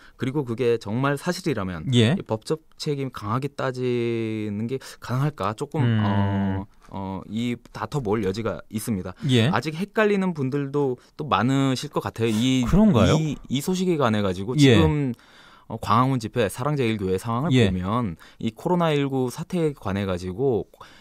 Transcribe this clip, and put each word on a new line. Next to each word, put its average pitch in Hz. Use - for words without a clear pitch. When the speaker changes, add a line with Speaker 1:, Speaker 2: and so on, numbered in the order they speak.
Speaker 1:
그리고 131
그게 117
정말 131
사실이라면 107
Speaker 2:
예. 117
Speaker 1:
이 -
법적 135
책임 139
강하게 120
따지는 117
게 131
가능할까? 123
조금, 147
Speaker 2:
음. 113
Speaker 1:
어, 98
어, 95
이 117
다퉈볼 107
여지가 98
있습니다. 98
Speaker 2:
예. 117
Speaker 1:
아직 160
헷갈리는 196
분들도 139
또 156
많으실 131
것 -
같아요. 110
이, 127
Speaker 2:
그런가요? 131
Speaker 1:
이, 156
이 123
소식에 180
관해 110
가지고 95
Speaker 2:
예. 135
Speaker 1:
지금, 147
어, -
광화문 127
집회, 107
사랑제일교회 110
상황을 120
Speaker 2:
예. 113
Speaker 1:
보면 92
이 -
코로나 175
일구 135
사태에 160
관해 98
가지고, 92